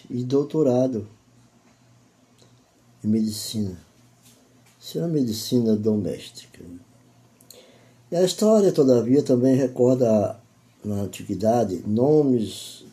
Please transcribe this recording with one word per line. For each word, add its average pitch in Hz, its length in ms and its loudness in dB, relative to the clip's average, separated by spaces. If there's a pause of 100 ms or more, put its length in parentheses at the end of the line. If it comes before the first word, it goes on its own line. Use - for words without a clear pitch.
e 123 140 -8
doutorado 131 840 -2 (2000)
em 107 40 -6
medicina. 107 720 -4 (1000)
Isso - 200 -10
é - 20 -2
uma 165 60 -2
medicina 120 680 -2
doméstica, 104 880 -6
né? 87 140 -18 (1300)
E 170 40 -4
a 175 80 2
história, 208 480 4
todavia, 131 520 4
também 131 320 2
recorda, 123 840 2 (440)
na 104 180 -6
antiguidade, 101 880 -2
nomes 127 1040 0